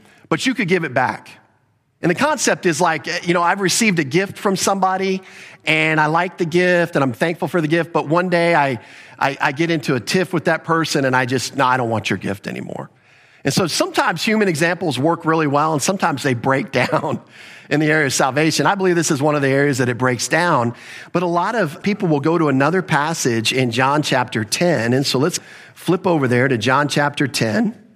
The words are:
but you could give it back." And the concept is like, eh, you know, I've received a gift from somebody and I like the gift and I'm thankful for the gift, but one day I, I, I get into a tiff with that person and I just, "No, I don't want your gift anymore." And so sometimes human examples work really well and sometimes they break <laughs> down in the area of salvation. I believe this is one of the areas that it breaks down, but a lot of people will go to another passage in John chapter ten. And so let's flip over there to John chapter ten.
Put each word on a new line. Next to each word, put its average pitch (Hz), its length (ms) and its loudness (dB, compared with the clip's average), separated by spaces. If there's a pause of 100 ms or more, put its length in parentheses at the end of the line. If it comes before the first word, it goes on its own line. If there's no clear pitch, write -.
(300)
but - 160 -2
you 254 80 0
could 214 140 -4
give 165 160 0
it 143 100 -6
back." 120 360 -2 (720)
And 160 60 2
the 175 60 0
concept 247 500 0
is 160 160 0
like, 160 260 -2
eh, 170 160 -6
you 175 100 0
know, 180 100 0
I've 185 180 0
received 190 380 2
a 160 40 2
gift 170 340 -2
from 196 180 0
somebody 190 680 0 (440)
and 156 340 2
I 156 80 4
like 175 320 -2
the 180 60 0
gift 175 500 2
and 143 80 2
I'm 127 100 0
thankful 170 340 -4
for 170 140 -2
the 156 60 0
gift, 165 260 -2
but 147 140 0
one 175 220 0
day 170 260 2
I, 139 240 2 (400)
I, 139 200 0
I 151 120 0
get 160 180 -2
into 165 240 -2
a 127 60 0
tiff 180 340 -2
with 160 120 -2
that 160 180 0
person 160 420 0
and 127 100 2
I 127 120 2
just, 123 280 -4
"No, 135 100 2
I 127 120 2
don't 123 120 0
want 110 200 -2
your 104 80 -2
gift 95 300 -6
anymore." - 420 -10 (540)
And 139 100 0
so 196 120 0
sometimes 277 580 0
human 214 240 2
examples 170 520 0
work 165 260 0
really 160 220 2
well 147 260 2
and 143 80 0
sometimes 180 420 -2
they 135 100 2
break 127 380 -2
<laughs> 123 180 0
down 143 320 -2 (480)
in 147 100 0
the 151 120 2
area 156 160 2
of 127 60 -2
salvation. 143 520 0
I 175 80 4
believe 190 220 2
this 170 160 0
is 135 100 0
one 151 140 2
of 143 80 -2
the 135 60 2
areas 139 280 2
that 127 100 0
it 123 120 -2
breaks 123 280 0
down, 151 460 2 (380)
but 175 100 0
a 180 60 0
lot 175 260 -2
of 185 300 -2
people 208 240 -2
will 151 120 2
go 160 180 0
to 160 120 2
another 143 320 2
passage 143 720 0
in 131 160 2
John 131 320 2
chapter 123 420 -2
ten. 123 500 0
And 135 120 0
so - 140 -2
let's 165 200 -2 (360)
flip 180 320 -2
over 156 200 2
there 123 200 2
to 131 100 0
John 131 300 2
chapter 143 400 -2
ten. 165 520 -2 (160)